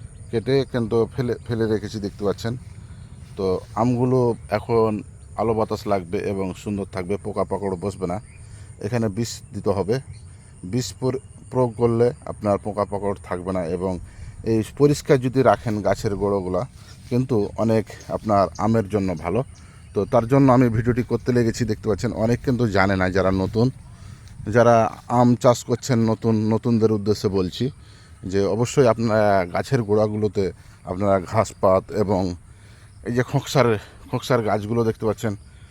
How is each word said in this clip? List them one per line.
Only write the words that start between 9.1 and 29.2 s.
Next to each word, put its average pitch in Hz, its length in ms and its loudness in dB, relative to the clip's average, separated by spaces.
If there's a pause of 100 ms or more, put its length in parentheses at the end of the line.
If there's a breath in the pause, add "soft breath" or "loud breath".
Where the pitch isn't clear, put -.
দিতে 101 160 -4
হবে, 98 300 0 (640 loud breath)
বিষ 107 360 -4
পর-, 131 200 -2 (320)
প্রয়োগ 123 260 0
করলে 117 360 4 (120)
আপনার 101 320 0
পোকামাকড় 101 680 -4
থাকবে 90 280 -6
না। 92 140 -2
এবং 90 340 -4 (440 loud breath)
এই 113 200 0 (140)
পরিষ্কার 147 440 4
যদি 127 220 2
রাখেন 104 380 4
গাছের 98 340 0
গোড়োগুলা, 95 500 0 (440 loud breath)
কিন্তু 120 480 0
অনেক 110 280 2 (220)
আপনার 98 400 2 (100)
আমের 107 320 0
জন্য 95 280 0
ভালো। 87 260 -2 (500 loud breath)
তো 101 120 0
তার 117 220 2
জন্য 139 240 6
আমি 123 180 6
ভিডিওটি 117 340 0
করতে - 280 -2
লেগেছি, 120 340 0
দেখতে 110 240 -4
পাচ্ছেন। 104 240 -2
অনেক 113 320 0
কিন্তু 123 220 0
জানে 98 280 4
না, 92 140 2
যারা 92 220 2
নতুন, 98 380 2 (800 loud breath)
যারা 117 280 6 (320)
আম 123 280 4
চাষ 123 280 4
করছেন 120 360 -2
নতুন, 113 360 2 (180)
নতুনদের 113 380 2
উদ্দেশ্যে 104 380 0
বলছি 95 400 -2 (560 soft breath)
যে 98 200 0
অবশ্যই 117 420 2
আপনারা 107 580 4